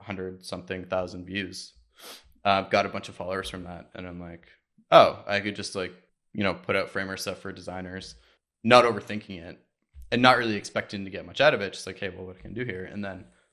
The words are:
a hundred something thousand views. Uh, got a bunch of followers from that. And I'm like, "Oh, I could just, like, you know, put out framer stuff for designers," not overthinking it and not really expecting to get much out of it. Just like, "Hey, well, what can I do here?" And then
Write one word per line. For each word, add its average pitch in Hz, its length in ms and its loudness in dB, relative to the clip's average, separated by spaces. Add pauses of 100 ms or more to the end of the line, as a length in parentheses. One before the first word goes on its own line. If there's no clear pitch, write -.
a - 40 -20
hundred 92 400 -8
something 90 420 -8
thousand 90 400 -4
views. 95 480 -8 (720)
Uh, 98 180 6
got 101 240 2
a - 20 -8
bunch 95 200 -8
of 104 60 -18
followers 95 340 -6
from 92 160 -10
that. 87 300 -14
And 92 120 -12
I'm 87 140 -12
like, 85 280 -16 (420)
"Oh, 107 360 8
I 101 140 0
could 101 160 -4
just, - 180 -10
like, 90 180 -6 (400)
you 104 100 -4
know, 95 120 0
put 98 220 -2
out 98 140 -2
framer 95 260 -4
stuff 95 220 -8
for 95 140 -12
designers," 92 640 -12 (480)
not 120 200 10
overthinking 101 580 -4
it 85 160 -18 (540)
and 120 100 2
not 127 160 10
really 113 180 0
expecting 101 480 -6
to 95 60 -10
get 87 160 -10
much 87 140 -4
out 143 140 8
of 107 60 -2
it. 98 120 -4
Just - 140 -14
like, 95 120 -10
"Hey, 101 120 -8
well, 92 160 -12
what 92 120 -16
can 98 120 -16
I 98 40 -14
do 120 100 -6
here?" 95 200 -8
And 101 200 -10
then 92 200 -10 (280)